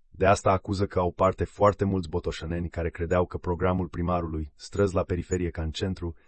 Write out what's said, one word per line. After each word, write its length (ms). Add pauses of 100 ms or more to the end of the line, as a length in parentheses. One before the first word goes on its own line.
(100)
De 160
asta 240
acuză 360
că 120
au 140
parte 320
foarte 400
mulți 240
botoșăneni 600
care 220
credeau 360
că 120
programul 500
primarului, 680
Străzi 380
la 80
periferie 480
ca 120
în 80
centru, 440 (140)